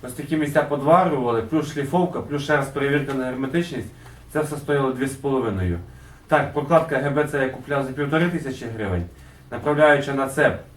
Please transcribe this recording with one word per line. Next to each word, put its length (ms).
Ось 100
такі 240
місця 260
подварювали, 800
плюс 300
шліфовка, 480
плюс 220
ще 140
раз 120
перевірка 460
на 100
герметичність. 640
Це 100
все 140
стоїло 360
дві 140
з 80
половиною. 640
Так, 260
прокладка 460
Г 120
Б 180
Ц 140
я 60
купляв 380
за 60
півтори 360
тисячі 380
гривень. 380
Направляюча 640
на 140
цеп 320